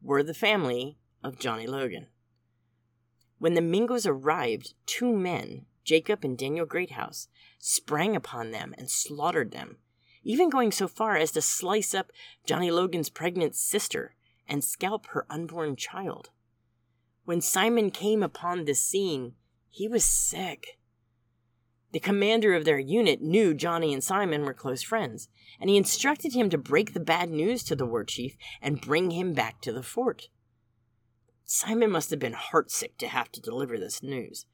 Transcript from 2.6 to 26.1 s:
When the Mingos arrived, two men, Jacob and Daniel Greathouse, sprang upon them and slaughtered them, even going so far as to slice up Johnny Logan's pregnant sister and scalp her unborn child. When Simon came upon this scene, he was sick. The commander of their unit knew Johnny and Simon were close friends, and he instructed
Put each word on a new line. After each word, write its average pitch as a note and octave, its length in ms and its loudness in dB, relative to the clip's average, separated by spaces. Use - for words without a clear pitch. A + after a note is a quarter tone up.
When E3 140 4
the E3+ 80 6
Mingos A3 460 2
arrived, C3+ 680 0
two B3 280 0
men, F3+ 520 -2
Jacob E3 400 4
and C3 140 -4
Daniel D3 280 -4
Greathouse, - 600 -6
sprang F3 580 0
upon A#2 360 -6
them - 260 -10
and B2 120 -10
slaughtered D3 640 -2
them, - 260 -14
even D#4 260 4
going B3 220 4
so F#4+ 160 0
far G#3+ 300 0
as D#3 140 2
to - 100 0
slice F#3+ 520 0
up F#3+ 180 -4
Johnny F3 260 0
Logan's E3+ 380 0
pregnant F3 440 -2
sister - 640 -2
and C#3+ 160 -2
scalp - 440 -4
her - 220 -4
unborn D#3 460 -4
child. - 540 -10
When E3+ 160 0
Simon G#3+ 500 2
came G#3 320 2
upon F3 400 -4
this C#3+ 180 2
scene, D3+ 520 -2
he G3+ 180 -6
was A3+ 180 2
sick. - 720 -2
The D#3 80 -4
commander G3+ 560 4
of D#3 100 0
their D3 140 6
unit D3+ 420 4
knew F3 320 6
Johnny E3 400 0
and C3 100 -2
Simon F#3 420 0
were C3+ 80 -2
close C3 280 -6
friends, D#3+ 460 -4
and F#3+ 100 0
he G3+ 80 8
instructed C4+ 560 2